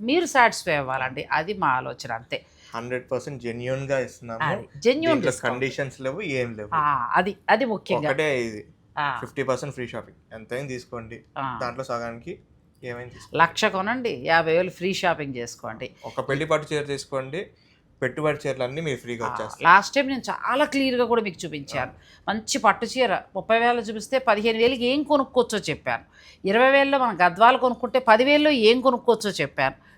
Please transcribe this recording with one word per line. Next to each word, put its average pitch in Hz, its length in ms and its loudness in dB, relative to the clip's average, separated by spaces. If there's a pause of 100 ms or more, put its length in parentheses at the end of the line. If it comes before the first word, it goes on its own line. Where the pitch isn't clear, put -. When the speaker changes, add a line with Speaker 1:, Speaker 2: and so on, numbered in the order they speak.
Speaker 1:
మీరు 302 240 0
సాటిస్ఫై 220 500 2
అవ్వాలండి. 131 560 -4
అది 160 220 -2
మా 185 140 0
ఆలోచన, 127 440 -2
అంతే. 117 340 -8 (300)
Speaker 2:
హండ్రెడ్ 120 360 -6
పర్సెంట్ 127 320 -6
జెన్యూన్ 127 460 -6
గా 135 100 0
ఇస్తున్నాము. 120 440 -8
Speaker 1:
అది, 127 340 -4
జెన్యూన్ 294 380 2
Speaker 2:
దీంట్లో 180 160 0
Speaker 1:
డిస్కౌంట్. 123 240 -2
Speaker 2:
కండిషన్స్ 135 460 -4
లేవు, 135 200 -6
ఏం 127 340 -4
లేవు. 107 180 -10
Speaker 1:
ఆ, 147 420 2
అది, 185 220 0 (120)
అది 220 160 2
ముఖ్యంగా. 185 440 -2
Speaker 2:
ఒకటే 139 340 0
ఇది, 110 240 -8 (320)
Speaker 1:
ఆ. 139 200 -4
Speaker 2:
ఫిఫ్టీ 123 240 -6
పర్సెంట్ 131 300 -2
ఫ్రీ 123 140 -10
షాపింగ్. - 480 -14
ఎంతైనా 117 320 -10
తీసుకోండి, 120 540 -12 (160)
Speaker 1:
ఆ. 131 240 -6
Speaker 2:
దాంట్లో 123 220 -6
సగానికి 117 560 -10 (440)
ఏమైనా 123 260 -10
తీసుకోండి. - 280 -10
Speaker 1:
లక్ష 165 280 4
కొనండి, 202 580 -4
యాభై 160 300 2
వేలు 180 160 2
ఫ్రీ 180 240 -4
షాపింగ్ 156 420 -2
చేసుకోండి. 113 560 -10 (140)
Speaker 2:
ఒక 127 240 -8
పెళ్లి 143 160 -2
పట్టు 156 280 -2
చీర 147 100 -2
తీసుకోండి, 139 640 -8 (540)
పెట్టుబడి 143 460 -2
చీరలు 131 160 -2
అన్నీ 135 180 -6
మీరు 143 160 -4
ఫ్రీగా 117 280 -8
Speaker 1:
ఆ, 131 40 -2
Speaker 2:
వచ్చేస్తాయి. 117 340 -8
Speaker 1:
లాస్ట్ 185 320 6
టైమ్ 277 120 0
నేను 262 220 -6
చాలా 254 360 -2
క్లియర్గా 262 400 0
కూడా 226 160 2
మీకు 196 240 -6
చూపించాను. 139 460 -6
Speaker 2:
ఆ. - 420 -10
Speaker 1:
మంచి 220 240 -4
పట్టు 208 280 4
చీర 233 300 0
ముప్పై 220 440 0
వేలు 240 220 2
చూపిస్తే 208 380 -2
పదిహేను 214 380 2
వేలకి 240 280 2
ఏం 277 180 2
కొనుక్కోవచ్చో 262 560 2
చెప్పాను. 131 440 -4 (440)
ఇరవై 240 240 6
వేలలో 277 280 4
మన 233 180 0 (100)
గద్వాలు 226 300 6
కొనుక్కుంటే 233 420 0
పది 226 240 6
వేలలో 294 260 6
ఏం 240 320 6
కొనుక్కోవచ్చో 226 500 2
చెప్పాను. 139 680 -2